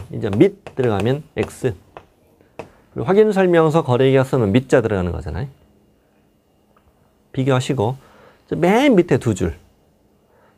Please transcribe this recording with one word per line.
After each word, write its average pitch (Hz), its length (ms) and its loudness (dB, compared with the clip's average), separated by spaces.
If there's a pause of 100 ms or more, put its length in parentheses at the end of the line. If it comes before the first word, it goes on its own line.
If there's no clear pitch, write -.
(120)
이제 113 180 -6
및 147 340 0 (100)
들어가면 123 480 -2 (140)
X. 107 380 -6 (1160)
그리고 123 140 -8
확인 208 260 4
설명서 165 500 2
거래 131 280 2
계약서는 131 420 2
및자 127 280 2
들어가는 98 320 -2
거잖아요. 82 360 -10 (1800)
비교하시고, 131 640 -2 (520)
저 - 80 -6
맨 220 400 2
밑에 175 220 2
두 113 160 -4
줄. 90 200 -4 (1040)